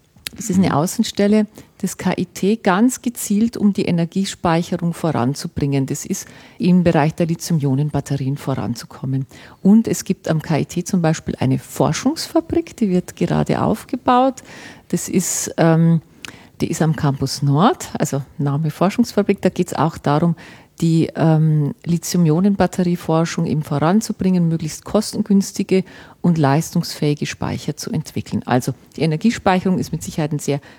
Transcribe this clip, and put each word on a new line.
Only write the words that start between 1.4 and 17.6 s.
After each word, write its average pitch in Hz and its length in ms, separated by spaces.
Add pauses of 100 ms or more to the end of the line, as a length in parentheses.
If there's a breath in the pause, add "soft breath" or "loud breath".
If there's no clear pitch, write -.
des - 160
K - 220
I 180 80
T, 202 300
ganz 226 440
gezielt, 233 560
um 202 160
die - 140
Energiespeicherung 170 1080
voranzubringen. 139 960
Das 143 180
ist - 220 (320 loud breath)
im 180 260
Bereich 160 300
der 170 120
Lithium-Ionen-Batterien 143 1120
voranzukommen. 131 880 (360 loud breath)
Und 214 260
es - 160
gibt - 240
am 160 140
K 151 160
I - 80
T - 180
zum 185 160
Beispiel 160 380
eine 131 200
Forschungsfabrik, - 1160
die 208 140
wird 180 260
gerade 156 460
aufgebaut. 254 800 (460 loud breath)
Das - 200
ist, - 480
ähm, 165 460 (580 loud breath)
die - 100
ist 165 120
am 156 140
Campus 135 440
Nord, 151 480 (100)